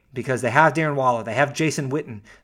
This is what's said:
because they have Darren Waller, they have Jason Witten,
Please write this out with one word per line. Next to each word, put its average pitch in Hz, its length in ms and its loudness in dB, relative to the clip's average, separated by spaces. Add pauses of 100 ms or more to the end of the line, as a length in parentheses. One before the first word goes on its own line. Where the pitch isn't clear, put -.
(140)
because 123 280 -4
they 120 80 0
have 147 240 6
Darren 151 220 -2
Waller, 127 260 2
they 107 120 -8
have 139 200 0
Jason 147 380 -2
Witten, 127 300 -6 (220)